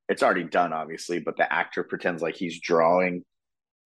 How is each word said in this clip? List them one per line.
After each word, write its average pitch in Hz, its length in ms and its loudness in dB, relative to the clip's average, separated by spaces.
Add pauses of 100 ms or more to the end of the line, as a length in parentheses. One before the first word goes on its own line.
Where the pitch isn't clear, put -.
it's 98 160 0
already 98 220 4
done, 85 280 2
obviously, 80 460 -6
but 76 180 -6
the 80 140 2
actor 87 320 -2
pretends 87 380 -4
like 80 140 -4
he's 85 260 -6
drawing, 87 640 4 (640)